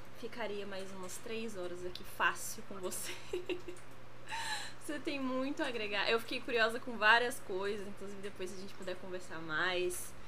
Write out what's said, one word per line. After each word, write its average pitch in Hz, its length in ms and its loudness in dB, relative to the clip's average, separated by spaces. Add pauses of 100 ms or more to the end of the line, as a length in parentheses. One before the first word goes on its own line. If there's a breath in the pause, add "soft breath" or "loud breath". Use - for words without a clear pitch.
(180)
ficaria 208 480 -2
mais 196 260 -4
umas 185 260 -4
três 226 380 -4
horas 175 280 -4
aqui 180 200 -4
fácil - 640 2
com 202 80 -4
você. 185 360 -2 (200)
<laughs> 359 520 -2 (1000 loud breath)
Você 294 140 0
tem 285 200 -2
muito 262 440 2
a 294 60 0
agregar. 208 420 2
Eu 233 100 6
fiquei 254 200 -2
curiosa 233 380 4
com 247 200 -6
várias 233 420 8
coisas, 202 480 -2
inclusive 202 320 -4
depois 196 300 -4
se 202 60 -6
a 190 40 -4
gente 190 140 -6
puder 185 220 -4
conversar 185 440 -4
mais 180 720 2 (160 loud breath)